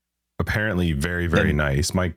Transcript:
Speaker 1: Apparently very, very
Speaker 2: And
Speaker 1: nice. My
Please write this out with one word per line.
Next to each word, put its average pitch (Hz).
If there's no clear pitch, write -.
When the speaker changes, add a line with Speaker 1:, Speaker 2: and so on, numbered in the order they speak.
Speaker 1:
Apparently 90
very, 85
very 78
Speaker 2:
And 73
Speaker 1:
nice. 73
My 90